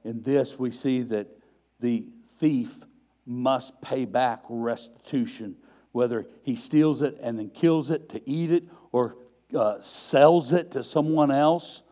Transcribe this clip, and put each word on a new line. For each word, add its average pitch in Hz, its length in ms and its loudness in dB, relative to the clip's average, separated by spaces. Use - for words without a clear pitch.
in 117 200 -10
this 135 360 0
we 127 140 -4
see 127 300 -2
that 107 260 -4
the 120 300 -2
thief 139 460 -2
must 123 560 -4
pay 131 260 -4
back 120 420 0
restitution, - 1080 -4
whether 120 340 0
he 123 140 -4
steals 151 440 2
it 131 200 -2
and 117 180 -6
then 107 120 -8
kills 160 380 2
it 156 200 -4
to - 200 -12
eat 160 220 -2
it 170 140 2
or, 165 280 0
uh, 107 260 0
sells 147 720 4
it 170 200 0
to 127 100 -6
someone 151 480 2
else. 151 600 0